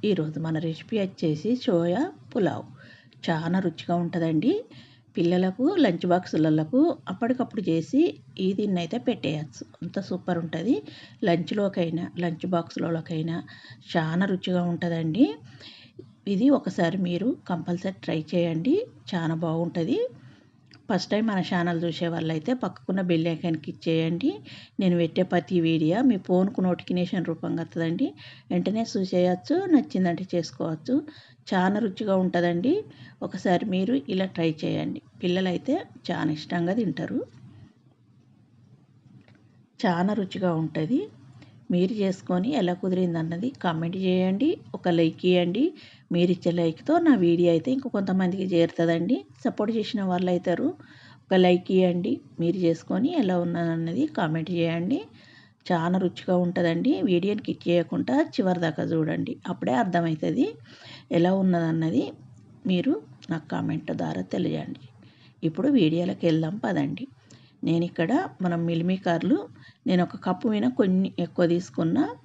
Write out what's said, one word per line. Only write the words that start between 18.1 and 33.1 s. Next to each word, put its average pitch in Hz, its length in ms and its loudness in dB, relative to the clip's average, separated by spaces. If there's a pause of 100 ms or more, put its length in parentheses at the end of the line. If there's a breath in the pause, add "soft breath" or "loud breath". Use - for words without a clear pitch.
చేయండి, 170 420 0 (380)
చాలా 165 220 -2 (120)
బాగుంటది. 170 520 -2 (880 loud breath)
ఫస్ట్ 185 200 -2
టైమ్ 214 200 0
మన 190 180 0
ఛానల్ 175 340 0
చూసే 170 300 -4
వాళ్ళైతే 160 400 -2 (100)
పక్కకున్న 190 380 -4 (100)
బెల్ 165 220 4
ఐకాన్ 160 320 -2
క్లిక్ - 200 -12
చేయండి. 165 460 0 (500 loud breath)
నేను 180 200 4
పెట్టే 165 220 0 (100)
ప్రతి 180 240 0 (100)
వీడియో 165 320 2 (100)
మీ 220 80 4 (120)
ఫోన్కు 185 380 2
నోటిఫికేషన్ 180 640 -2
రూపంగా 165 360 -4
వస్తుందండి. 165 420 -2 (460 loud breath)
వెంటనే 190 320 0 (100)
చూసేయచ్చు, 185 640 2 (160)
నచ్చిందంటే 185 580 2
చేసుకోవచ్చు. 165 640 -2 (560 loud breath)
చాలా 196 320 2
రుచిగా 196 400 0
ఉంటుందండి. 175 500 2 (540 loud breath)